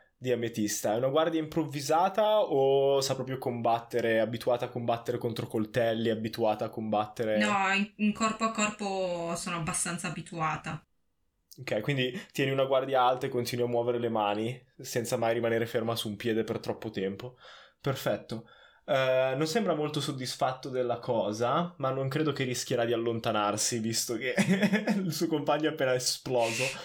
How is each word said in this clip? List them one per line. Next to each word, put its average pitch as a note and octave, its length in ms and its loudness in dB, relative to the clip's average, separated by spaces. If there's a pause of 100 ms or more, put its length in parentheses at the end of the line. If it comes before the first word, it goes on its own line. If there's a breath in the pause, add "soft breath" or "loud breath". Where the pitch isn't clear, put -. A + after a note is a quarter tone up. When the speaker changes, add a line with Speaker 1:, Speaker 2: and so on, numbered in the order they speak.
(180 loud breath)
Speaker 1:
di B2+ 140 -2
Ametista? A2+ 600 0
È - 40 2
una C3 120 2
guardia D#3+ 320 2
improvvisata D#3+ 1000 2
o C#3 640 4
sa C3+ 140 0
proprio B2+ 220 -4
combattere, A#2 760 0
è A2 60 4
abituata A#2+ 460 0
a A2+ 40 -6
combattere A#2+ 480 -2
contro A2+ 300 -4
coltelli, A2+ 600 0
è A#2 40 4
abituata A2 540 -2
a A2 40 -6
combattere G#2+ 680 -2
Speaker 2:
No, G#2+ 360 2
in, G3+ 240 0
in G#3 160 2
corpo A3 320 0
a A3+ 60 0
corpo F#3+ 840 -2
sono E3+ 220 -6
abbastanza E3+ 500 -4
abituata. D#3+ 760 -6 (800)
Speaker 1:
Ok, A#2+ 220 -2
quindi B2+ 360 0 (140 loud breath)
tieni C3+ 200 0
una C3+ 120 2
guardia C3 400 4
alta C3 220 2
e C3 40 -4
continui A#2+ 360 0
a - 20 2
muovere A#2+ 320 0
le A#2+ 80 0
mani A2 500 0 (220)
senza B2 380 -2
mai A#2 160 2
rimanere A2+ 320 2
ferma A2+ 320 0
su - 100 -4
un G#2 80 -4
piede A2 300 0
per G#2+ 140 -4
troppo - 320 -6
tempo. G2 440 -4 (460 loud breath)
Perfetto. A#2 640 -4 (360 loud breath)
Eh, C3 540 2
non D#3 80 0
sembra F#3+ 300 0
molto D3 260 -2
soddisfatto C3 680 -4
della B2 280 0
cosa, A#2+ 800 0
ma C3+ 140 -2
non C3+ 180 -2
credo D3 240 0
che C3+ 120 -2
rischierà B2 380 0
di A#2 100 2
allontanarsi, A2+ 840 0
visto A2+ 380 -2
che B2+ 160 -2
<laughs> G3+ 640 2
il F#3 160 -2
suo E3+ 140 0
compagno D3+ 420 2
è - 20 2
appena C#3 220 2
esploso. B2 720 0 (220 loud breath)